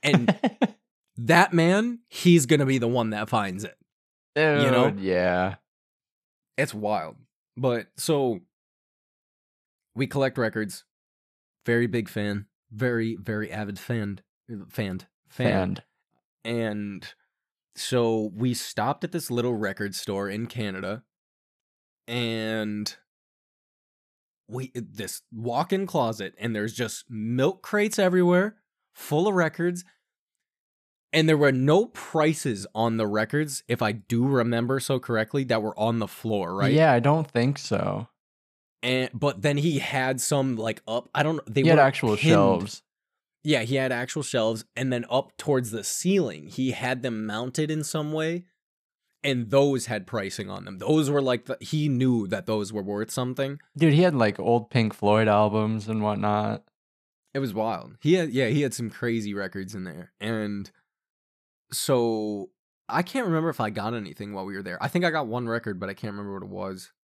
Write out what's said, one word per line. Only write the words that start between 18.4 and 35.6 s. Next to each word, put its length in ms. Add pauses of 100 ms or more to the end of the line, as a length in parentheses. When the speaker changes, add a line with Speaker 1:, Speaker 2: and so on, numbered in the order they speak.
Speaker 1:
stopped 500
at 80
this 200
little 240
record 400
store 340
in 180
Canada, 560 (1040)
and 880 (1500)
we, 280
this 460 (100)
walk-in 540
closet, 540
and 160
there's 180
just 360
milk 520
crates 380
everywhere, 560 (380)
full 340
of 80
records, 480 (1300)
and 160
there 80
were 140
no 360
prices 880
on 220
the 100
records, 600
if 140
I 120
do 320
remember 540
so 200
correctly, 460
that 160